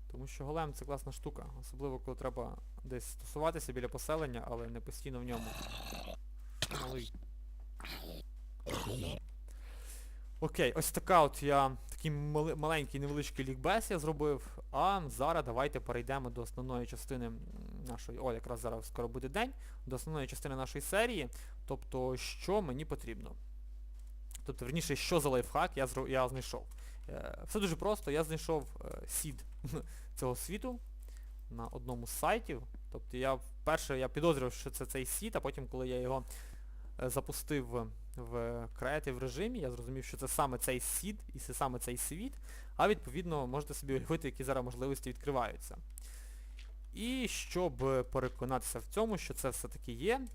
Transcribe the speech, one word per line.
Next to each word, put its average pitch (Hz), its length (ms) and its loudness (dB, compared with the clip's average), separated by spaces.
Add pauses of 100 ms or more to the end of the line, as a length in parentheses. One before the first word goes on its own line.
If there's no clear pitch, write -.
(120)
Тому 127 160 -6
що - 180 -6
голем — 151 280 0
це 131 120 -8
класна 139 260 -4
штука, - 340 -6 (140)
особливо 131 400 -4
коли 127 180 -4
треба 127 400 -2 (260)
десь 127 320 -6
тусуватися 156 580 0
біля 123 140 0
поселення, 131 600 0
але 117 200 -4
не 117 120 -6
постійно 123 400 -6
в 123 40 -4
ньому. 117 220 -2 (1400)
Малий. 127 320 -4 (3250)
Окей, 151 340 4
ось - 180 2
така 175 300 10
от 143 220 6
я, 139 340 8 (120)
такий - 220 0
мали-, 147 440 4
маленький 151 440 2
невеличкий 143 460 0
лікбез 139 460 2
я 180 80 4
зробив. 147 600 2 (120)
А 185 360 4
зараз 139 380 4
давайте 131 340 2
перейдемо 123 500 0
до 117 120 -4
основної 123 440 -2
частини, 123 400 -4
м, 113 140 -4 (480)
нашої, 120 320 -6
о, 127 140 2
якраз 117 260 -4
зараз 113 280 -2
скоро 120 200 -2
буде 127 220 -4
день, 233 240 0 (320)
до 131 100 -2
основної 143 320 -2
частини 139 280 -4
нашої 135 260 -2
серії, 196 480 4 (380)
тобто 127 500 0
що - 440 2
мені 147 240 -2
потрібно. 117 460 -4 (1120)
Тобто, 131 200 -4
верніше, 147 300 2
що - 240 4
за 143 100 6
лайфхак 135 460 4
я 135 120 4
зро-, 131 200 0
я 131 200 6
знайшов. 123 380 -4 (440)
Е, - 280 -6 (100)
все - 120 0
дуже 190 160 4
просто, 196 360 2
я 151 120 6
знайшов, 156 440 2 (180)
е, - 220 -6
сід - 380 -2 (180)
<laughs> - 520 -6
цього 127 200 2
світу 233 440 -2 (720)
на 117 180 -4
одному 120 400 -4
з - 20 -6
сайтів. 170 540 2 (280)
Тобто - 260 -6
я 135 160 4
вперше, 135 680 2
я 127 100 2
підозрював, 147 440 6
що - 160 -6
це - 160 -4
цей 131 200 0
сід, - 300 0
а 143 40 2
потім, 139 280 -2
коли 127 200 0
я 127 120 2
його, 127 240 2 (800)
е, 127 60 2
запустив 123 800 0 (280)
в 117 520 -2 (120)
креатив 143 380 0
режимі, 147 420 0
я 131 120 0
зрозумів, 120 320 -4
що - 140 -6
це 135 100 -2
саме 135 300 4
цей 127 220 2
сід, - 400 -2 (140)
і 143 60 -8
це - 140 -6
саме 127 260 2
цей 123 180 -2
світ, 202 360 -4 (420)
а 165 120 8
відповідно 160 600 2
можете 143 260 0
собі - 200 0
уявити, 151 340 2
які 131 160 -2
зараз 131 220 4
можливості 127 440 0
відкриваються. - 680 0 (1160)
І 240 340 2
щоб 175 500 2 (340)
переконатися 127 680 0
в - 60 -6
цьому, 214 320 2
що - 160 -4
це - 160 0
все-таки - 420 -4
є, 190 300 2 (140)